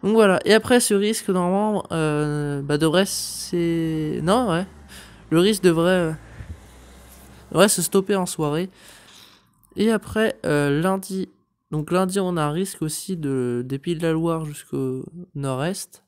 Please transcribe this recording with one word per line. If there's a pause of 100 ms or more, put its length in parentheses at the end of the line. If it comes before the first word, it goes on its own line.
Donc
voilà.
Et
après,
ce
risque,
normalement,
euh,
bah,
devrait,
c'est,
non,
ouais. (600)
Le
risque
devrait,
euh, (1400)
devrait
se
stopper
en
soirée. (1040)
Et
après,
euh,
lundi. (420)
Donc
lundi,
on
a
un
risque
aussi
de,
des
Pays
de
la
Loire
jusqu'au (300)
nord-est.